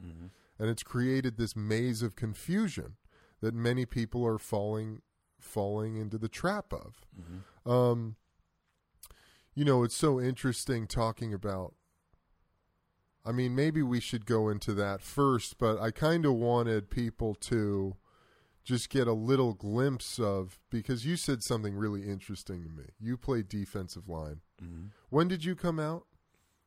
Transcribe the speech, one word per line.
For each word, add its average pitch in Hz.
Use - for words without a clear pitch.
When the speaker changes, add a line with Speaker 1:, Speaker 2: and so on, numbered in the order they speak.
Speaker 1:
Mm-hmm. 85
Speaker 2:
And 110
it's 110
created 127
this 113
maze 110
of 113
confusion 160
that 110
many 120
people 120
are 110
falling, 110
falling 107
into 110
the 110
trap 196
of. -
Speaker 1:
Mm-hmm. 90
Speaker 2:
Um, 120
you 147
know, 127
it's 117
so 143
interesting 123
talking 113
about, 95
I 113
mean, 123
maybe 151
we 123
should 113
go 110
into 104
that 98
first, 135
but 110
I 110
kinda 156
wanted 117
people 113
to 101
just 123
get 131
a 117
little 117
glimpse 120
of, 98
because 120
you 170
said 131
something 107
really 101
interesting 95
to 80
me. 73
You 117
played 113
defensive 98
line. 78
Speaker 1:
Mm-hmm. 85
Speaker 2:
When 165
did 175
you 180
come 165
out? 160